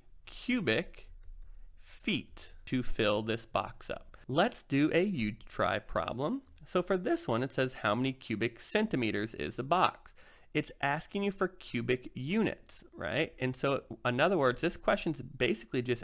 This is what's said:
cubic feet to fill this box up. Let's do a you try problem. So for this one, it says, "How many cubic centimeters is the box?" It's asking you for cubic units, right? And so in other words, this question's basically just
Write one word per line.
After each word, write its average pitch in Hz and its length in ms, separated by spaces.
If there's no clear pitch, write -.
cubic - 800
feet - 720
to 127 160
fill 107 420
this 113 220
box - 440
up. - 260
Let's 170 340
do 143 320
a 170 100
you 143 280
try 101 480
problem. 143 640
So 180 180
for 190 140
this 320 300
one, 120 140
it 135 100
says, 131 240
"How 107 200
many 131 180
cubic 110 460
centimeters 113 760
is - 220
the 123 80
box?" 156 480
It's 151 200
asking 156 420
you 202 80
for 196 160
cubic 123 680
units, 160 760
right? 110 460
And 127 180
so 139 280
in 123 160
other 180 180
words, 127 240
this 175 160
question's - 440
basically 131 640
just 120 200